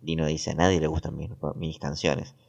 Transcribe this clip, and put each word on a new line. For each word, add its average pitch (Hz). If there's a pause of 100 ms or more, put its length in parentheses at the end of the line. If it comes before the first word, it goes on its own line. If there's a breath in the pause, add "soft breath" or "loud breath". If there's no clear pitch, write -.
Dino 80
dice, 78
"A 76
nadie 87
le 78
gustan -
mis, 82 (260)
mis 82
canciones". 73 (160)